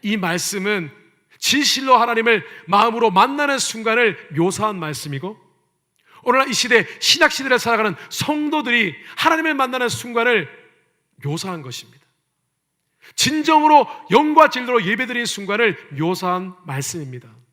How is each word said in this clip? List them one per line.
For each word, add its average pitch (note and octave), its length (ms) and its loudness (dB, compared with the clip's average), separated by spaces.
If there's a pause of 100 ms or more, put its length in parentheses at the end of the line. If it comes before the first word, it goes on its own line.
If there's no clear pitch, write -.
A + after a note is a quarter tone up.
이 G#3 160 -2
말씀은 F#3 720 -4 (480)
진실로 C4 580 2
하나님을 A3+ 480 2 (220)
마음으로 A3 440 2
만나는 C4+ 480 2
순간을 A3 760 -2
묘사한 F#3+ 420 -2
말씀이고 D3+ 640 -10 (840)
오늘날 C4 220 4
이 A#3+ 60 -4
시대, A#3 320 2 (140)
신약 D#4 320 4
시대를 C4+ 260 0
살아가는 A3 360 0 (140)
성도들이 C#4+ 880 -2 (180)
하나님을 D#4+ 380 0
만나는 B3+ 380 -2
순간을 A#3 580 -2 (760)
묘사한 E3 380 -8
것입니다. B2+ 420 -16 (1120)
진정으로 D4+ 720 4 (240)
영과 D4+ 380 6
진리로 B3 380 -2
예배드린 A#3 400 -4
순간을 G3+ 500 -2 (140)
묘사한 F3+ 720 -4
말씀입니다. C3+ 640 -10 (240)